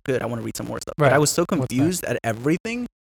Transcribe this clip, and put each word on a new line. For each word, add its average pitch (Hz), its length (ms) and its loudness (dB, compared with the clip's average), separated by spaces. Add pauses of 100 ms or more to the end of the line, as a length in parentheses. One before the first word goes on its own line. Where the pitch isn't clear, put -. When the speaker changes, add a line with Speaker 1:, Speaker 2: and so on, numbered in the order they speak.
Speaker 1:
good. 123 180 0
I - 40 -4
wanna 117 160 -6
read 110 140 -6
some 110 120 -8
more 113 120 -8
stuff." - 160 -12
But 147 100 4
Speaker 2:
Right. 131 80 8
Speaker 1:
I 143 40 6
was 151 120 4
so - 120 2
Speaker 2:
What's 175 80 -2
that? - 180 0
Speaker 1:
confused 156 360 2
at 120 180 -2
everything 160 640 -2 (320)